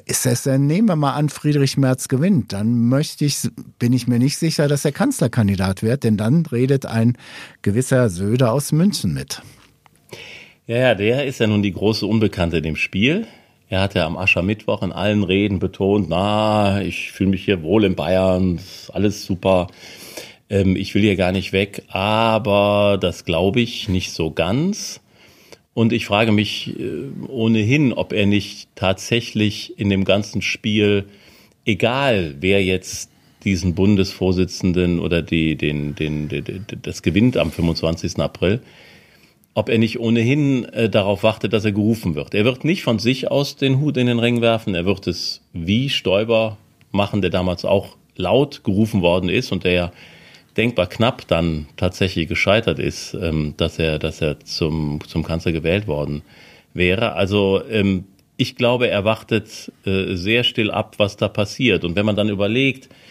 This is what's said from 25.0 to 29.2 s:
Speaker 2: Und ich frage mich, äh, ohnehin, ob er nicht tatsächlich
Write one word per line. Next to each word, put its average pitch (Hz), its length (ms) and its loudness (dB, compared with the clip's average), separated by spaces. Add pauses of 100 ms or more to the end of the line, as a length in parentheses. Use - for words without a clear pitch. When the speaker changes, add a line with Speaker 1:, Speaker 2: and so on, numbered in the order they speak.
Speaker 2:
Und 113 180 2
ich 117 140 -2
frage 107 260 2
mich, - 480 -2
äh, - 480 -8
ohnehin, 113 640 2
ob - 220 -4
er 104 100 2
nicht 101 520 -2
tatsächlich - 1040 -2